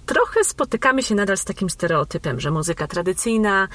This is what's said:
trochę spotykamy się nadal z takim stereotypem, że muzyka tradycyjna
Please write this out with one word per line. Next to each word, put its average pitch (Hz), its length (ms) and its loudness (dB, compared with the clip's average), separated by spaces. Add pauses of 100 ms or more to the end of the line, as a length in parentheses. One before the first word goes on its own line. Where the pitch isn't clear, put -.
trochę 453 380 2
spotykamy 262 580 0
się 220 120 0
nadal 196 220 2
z - 80 -4
takim 190 260 -4
stereotypem, 151 720 -2
że 147 100 -2
muzyka 156 360 -2
tradycyjna 196 880 0